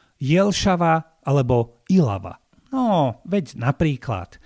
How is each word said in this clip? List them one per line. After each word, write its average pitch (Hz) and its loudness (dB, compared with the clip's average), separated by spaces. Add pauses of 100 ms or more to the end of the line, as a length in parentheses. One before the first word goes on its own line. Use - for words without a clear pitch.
(180)
Jelšava 170 0
alebo 127 0
Ilava. 107 0 (300)
No, 196 0
veď 175 -4
napríklad. 127 -4